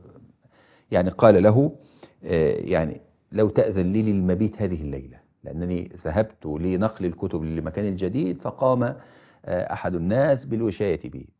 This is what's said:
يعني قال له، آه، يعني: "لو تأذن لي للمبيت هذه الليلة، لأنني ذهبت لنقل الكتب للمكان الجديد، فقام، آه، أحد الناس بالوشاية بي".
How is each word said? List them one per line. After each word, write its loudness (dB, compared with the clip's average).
يعني 4
قال 8
له، 6
آه، 2
يعني: -2
"لو 2
تأذن 0
لي 2
للمبيت 0
هذه -2
الليلة، -10
لأنني -6
ذهبت -2
لنقل -2
الكتب -6
للمكان -6
الجديد، -4
فقام، 0
آه، -8
أحد -4
الناس 0
بالوشاية -2
بي". -14